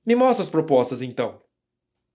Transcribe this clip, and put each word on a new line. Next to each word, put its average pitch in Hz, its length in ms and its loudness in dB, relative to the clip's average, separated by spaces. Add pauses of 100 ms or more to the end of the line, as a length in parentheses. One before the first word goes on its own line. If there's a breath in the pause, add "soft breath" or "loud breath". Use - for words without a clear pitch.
"Me 233 100 2
mostra 247 280 2
as 156 60 -10
propostas, 135 520 0
então." 120 400 -8 (720)